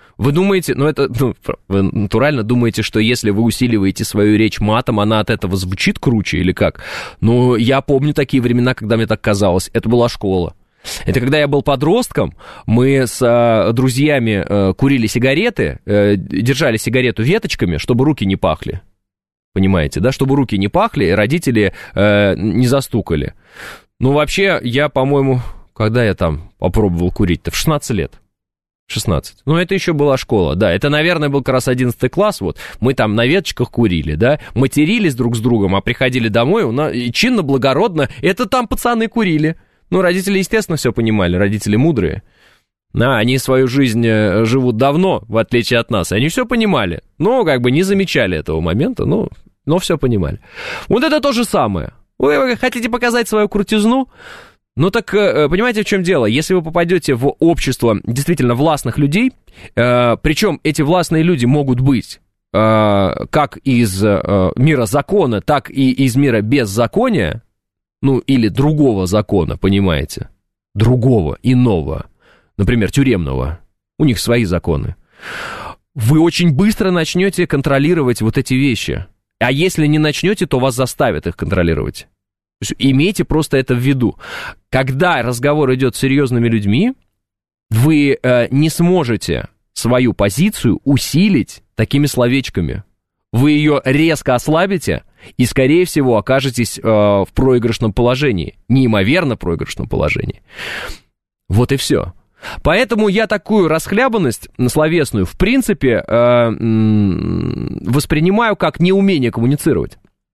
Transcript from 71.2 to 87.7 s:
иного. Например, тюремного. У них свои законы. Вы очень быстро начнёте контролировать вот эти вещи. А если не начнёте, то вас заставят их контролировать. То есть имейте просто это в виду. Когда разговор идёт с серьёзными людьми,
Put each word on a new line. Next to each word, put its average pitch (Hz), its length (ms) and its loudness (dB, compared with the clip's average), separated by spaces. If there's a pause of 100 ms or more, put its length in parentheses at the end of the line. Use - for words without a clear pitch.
иного. 117 640 0 (500)
Например, 101 340 0
тюремного. 80 680 0 (400)
У 151 60 2
них 123 140 2
свои 117 260 0
законы. 85 500 -2 (1000)
Вы 139 260 2
очень 170 320 2
быстро 196 380 0
начнёте 180 560 -2
контролировать 139 760 0
вот 110 160 0
эти 131 160 -2
вещи. 131 520 -2 (320)
А 123 120 0
если 156 360 0
не 151 120 2
начнёте, 170 480 -2
то 135 120 -2
вас 127 160 0
заставят 123 520 -2
их 85 100 -6
контролировать. 85 720 -2 (520)
То - 40 -8
есть - 140 -8
имейте 139 460 2
просто 156 320 -2
это 131 180 0
в 120 40 0
виду. 127 380 0 (540)
Когда 135 520 0
разговор 131 520 0
идёт 127 220 0
с - 20 -10
серьёзными 131 500 2
людьми, 113 440 2 (800)